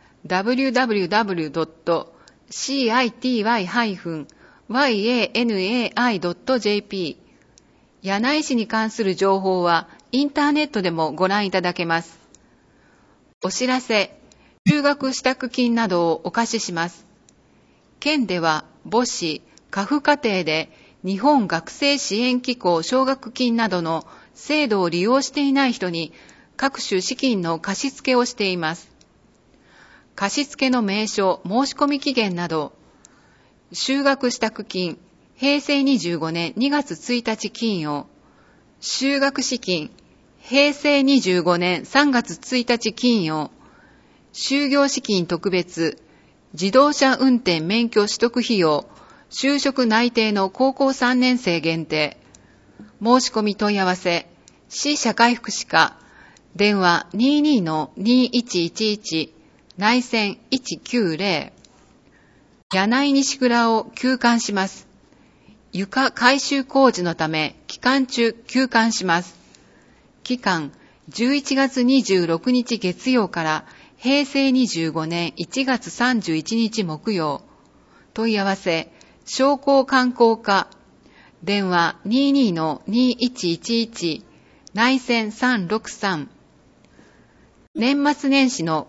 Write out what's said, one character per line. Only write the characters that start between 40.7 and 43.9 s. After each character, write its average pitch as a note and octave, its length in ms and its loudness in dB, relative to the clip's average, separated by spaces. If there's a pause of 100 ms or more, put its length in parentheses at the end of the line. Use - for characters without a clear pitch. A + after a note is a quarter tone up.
成 C#4+ 300 2
二 C4+ 180 4
十 F3+ 220 2
五 F3 160 2
年 F3 260 -2
三 C#4+ 260 2
月 A#3+ 240 0
一 B3 300 -4
日 A#3 300 -2
金 A#3 300 2
曜、 D#3 260 -4 (840)